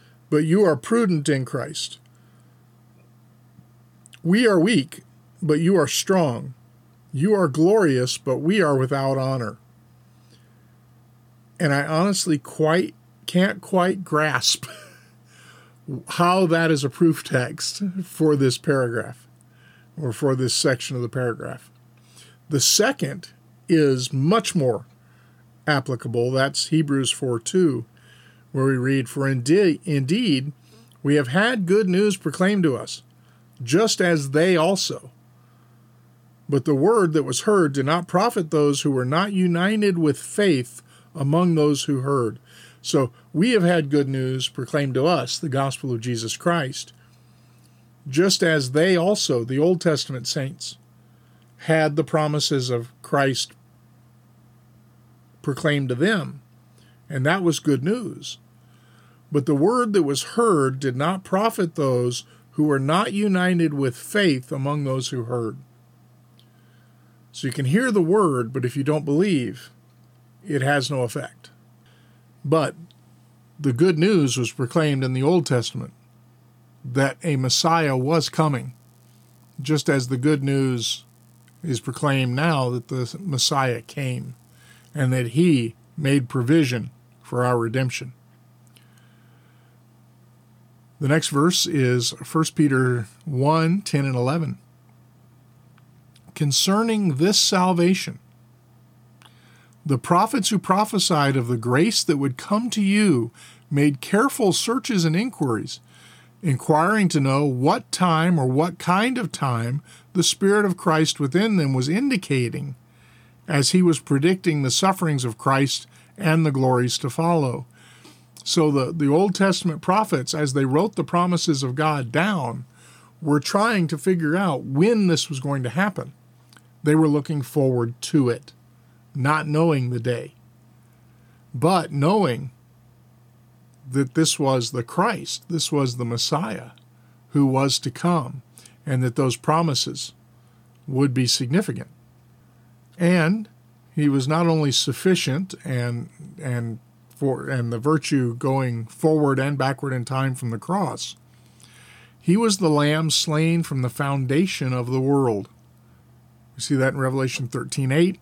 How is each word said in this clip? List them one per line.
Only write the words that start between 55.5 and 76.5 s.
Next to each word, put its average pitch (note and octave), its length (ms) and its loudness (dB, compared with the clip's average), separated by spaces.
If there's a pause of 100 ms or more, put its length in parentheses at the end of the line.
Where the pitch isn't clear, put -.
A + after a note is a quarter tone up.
to B2+ 60 -2
them. D#3 480 -2 (640)
And C3+ 160 -4
that F3+ 180 2
was E3 160 0
good C3+ 240 0
news. G#3 540 -6 (960)
But C#3+ 140 0
the D3+ 80 2
word G#3+ 400 2
that F#3 80 4
was C#3 320 -2
heard D3 440 2
did C3+ 160 -2
not E3+ 300 -2
profit G3 520 -2
those B2 480 0 (260)
who D3+ 140 0
were C#3+ 140 2
not F3 360 0
united F3+ 580 2
with C3+ 240 -2
faith D#3+ 560 -2
among C#3+ 320 -4
those C3 240 -4
who B2 160 -6
heard. A#2 320 -4 (1800)
So - 140 -10
you B2+ 80 -4
can C#3+ 100 -4
hear A3 260 2
the G3+ 120 2
word, D#3 500 0
but B2+ 140 -4
if B2 100 -4
you C#3 80 -4
don't D3+ 220 -2
believe, C#3+ 640 -2 (760)
it D3 140 -2
has C3+ 300 0
no C3 140 -2
effect. - 440 -10 (960)
But C#3+ 280 0 (840)
the C#3 140 0
good D#3+ 260 2
news D#3+ 380 2
was A#2+ 160 -4
proclaimed C#3 500 0
in C3 120 -2
the C3 80 -2
Old D#3+ 240 2
Testament - 480 -4 (880)